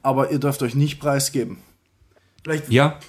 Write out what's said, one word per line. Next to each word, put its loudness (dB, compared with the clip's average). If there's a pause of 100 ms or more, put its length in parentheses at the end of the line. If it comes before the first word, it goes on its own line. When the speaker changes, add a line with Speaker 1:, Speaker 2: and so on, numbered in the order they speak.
Speaker 1:
aber 0
ihr 0
dürft -2
euch -2
nicht 0
preisgeben." -2 (880)
Vielleicht -6
Speaker 2:
Ja, 4 (100)